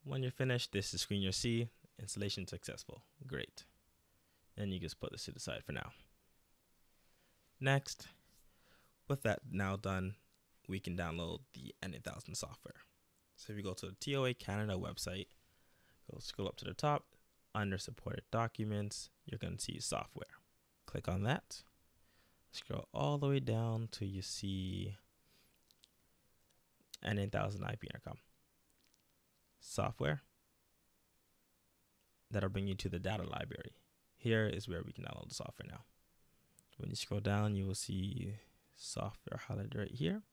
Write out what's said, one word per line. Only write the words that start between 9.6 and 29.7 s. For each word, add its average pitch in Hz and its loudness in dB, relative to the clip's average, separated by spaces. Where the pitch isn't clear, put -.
done, 95 0
we 101 0
can 87 -2
download 85 0
the 64 -12
N 92 -6
eight 60 -10
thousand - -6
software. - -8
So - -10
if 104 -6
you 101 -6
go 92 -2
to - -6
the 95 -8
T 139 0
O 135 4
A 127 4
Canada 104 0
website, 90 -2
go - -8
scroll - -2
up - -10
to - -8
the - -4
top, 147 2
under 101 2
supported - -6
documents, 107 0
you're 123 -6
gonna - -4
see - -4
software. - -4
Click - -4
on 95 2
that. - 0
Scroll - -4
all 147 4
the 143 4
way 139 6
down 113 2
till 98 -2
you 95 -2
see 95 -2
N 101 4
eight 101 2
thousand 101 2
I 95 -2
P - -8
intercom. - -8
Software. 113 2